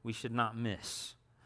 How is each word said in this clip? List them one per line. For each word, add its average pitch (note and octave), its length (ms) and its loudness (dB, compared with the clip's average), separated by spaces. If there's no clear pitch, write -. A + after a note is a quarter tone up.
We A2+ 80 0
should A2+ 200 -4
not A2+ 240 4
miss, - 580 -2